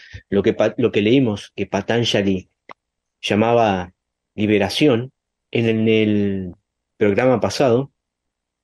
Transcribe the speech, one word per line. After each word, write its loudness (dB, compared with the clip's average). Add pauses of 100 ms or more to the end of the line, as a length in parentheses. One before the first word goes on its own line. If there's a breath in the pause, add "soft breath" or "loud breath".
(300 loud breath)
lo 0
que 0
Pa-, 0
lo 0
que -2
leímos, 0
que -6
Patanjali -2 (720)
llamaba 0 (420)
liberación, 0 (380)
en, -2
en 0
el 0 (420)
programa 0
pasado, 0 (720)